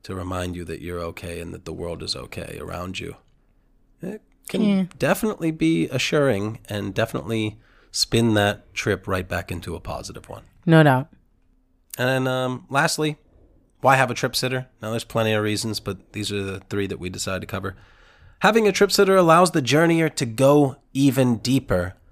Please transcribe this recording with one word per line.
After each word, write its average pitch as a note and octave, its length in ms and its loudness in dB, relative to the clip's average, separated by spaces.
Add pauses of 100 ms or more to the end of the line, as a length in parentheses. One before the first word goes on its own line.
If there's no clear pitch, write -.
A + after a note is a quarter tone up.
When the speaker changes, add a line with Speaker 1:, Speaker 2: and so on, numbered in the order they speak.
Speaker 1:
to F#2+ 120 -10
remind F2+ 400 -6
you F2 100 -10
that E2 160 -10
you're F2 200 -8
okay E2+ 380 -10
and E2+ 140 -12
that F2 120 -16
the D#2+ 80 -10
world E2+ 300 -8
is - 120 -6
okay - 440 -12
around F2 400 -10
you, E2 160 -12 (840)
it G3+ 200 -12 (260)
can - 140 -2
Speaker 2:
Yeah. G3 240 4 (120)
Speaker 1:
definitely E3 540 -2
be D#3+ 380 0
assuring A#2 720 0 (100)
and G2+ 240 -6
definitely A2 640 -4 (340)
spin A#2 440 2
that G2+ 380 0
trip - 340 -2
right F#2 200 -2
back F2 240 -6
into F2 240 -10
a F2 40 -10
positive - 500 -12
one. - 140 -16 (220)
Speaker 2:
No E3 180 8
doubt. C3 240 4 (920)
Speaker 1:
And, C3 300 0
um, B2+ 420 -4
lastly, D3+ 480 -2 (680)
why C3 120 6
have C3 120 2
a A#2+ 60 -4
trip B2 200 -4
sitter? B2+ 300 -2 (160)
Now, A2 80 -8
there's A2+ 140 -4
plenty A2 300 0
of G#2+ 100 2
reasons, G#2+ 360 -4
but - 340 -12
these G2+ 180 -6
are G2+ 100 -4
the G2 180 -8 (120)
three G2+ 160 -2
that F#2+ 100 -6
we F2+ 100 -8
decided F#2 340 -6
to - 40 -12
cover. G2 300 -8 (640)
Having G#3+ 280 4
a G3 40 2
trip F#3+ 200 2
sitter F#3+ 240 4
allows E3+ 360 6
the D#3+ 100 0
journeyer D#3+ 540 2
to C#3 100 -4
go C3+ 520 4 (160)
even C3 440 4
deeper F#2+ 560 0 (180)